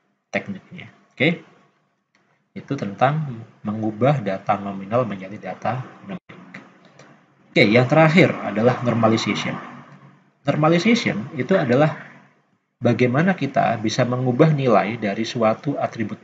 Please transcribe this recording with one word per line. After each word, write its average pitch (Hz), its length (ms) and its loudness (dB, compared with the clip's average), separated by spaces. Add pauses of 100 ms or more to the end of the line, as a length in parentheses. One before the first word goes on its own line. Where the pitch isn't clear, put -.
(280)
tekniknya. - 640 -10 (240)
Oke? 170 240 0 (1120)
Itu 139 240 -10
tentang 127 640 -2 (240)
mengubah 110 560 0
data 98 400 -4
nominal 101 480 -4
menjadi 98 320 -12
data 107 400 -6 (240)
numerik. - 560 -16 (880)
Oke, 147 160 4
yang 120 240 4
terakhir 160 460 6 (100)
adalah 110 400 0
normalization. 113 880 0 (720)
Normalization 151 960 0
itu 190 160 2
adalah 147 400 2 (800)
bagaimana 120 560 2
kita 117 480 -2
bisa 113 240 -2
mengubah 127 480 2
nilai 113 480 2
dari 104 240 -4
suatu 113 560 0
atribut 113 440 -6